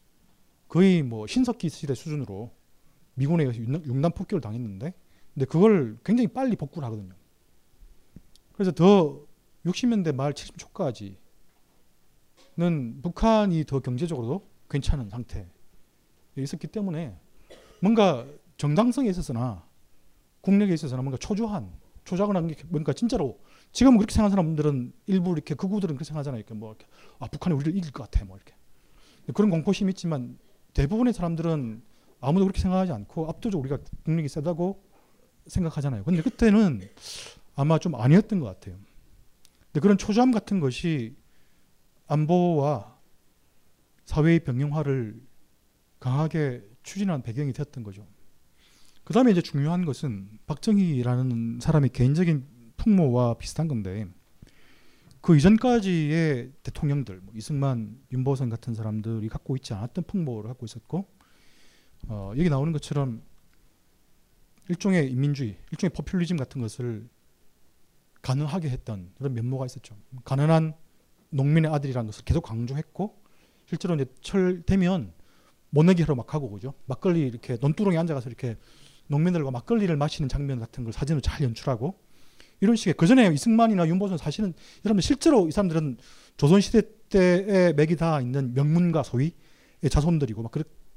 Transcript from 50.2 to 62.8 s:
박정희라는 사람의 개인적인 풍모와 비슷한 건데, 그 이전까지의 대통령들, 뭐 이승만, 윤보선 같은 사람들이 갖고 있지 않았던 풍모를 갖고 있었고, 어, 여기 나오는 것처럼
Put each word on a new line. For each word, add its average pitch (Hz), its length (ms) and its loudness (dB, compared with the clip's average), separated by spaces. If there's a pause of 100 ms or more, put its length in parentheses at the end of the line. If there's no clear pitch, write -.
박정희라는 123 1120 0
사람의 143 280 2
개인적인 147 580 2 (300)
풍모와 123 580 2
비슷한 - 320 -6
건데, 104 400 -6 (1120)
그 170 180 6
이전까지의 165 1120 2 (120)
대통령들, 139 580 -4
뭐 98 140 -20
이승만, 123 640 -4 (100)
윤보선 131 380 -2
같은 113 240 -8
사람들이 110 560 -6
갖고 - 260 -8
있지 - 180 -10
않았던 113 320 -8
풍모를 120 440 -6
갖고 127 160 -12
있었고, 156 420 -10 (1000)
어, 101 260 -10
여기 170 140 2
나오는 143 240 0
것처럼 139 480 -4 (1500)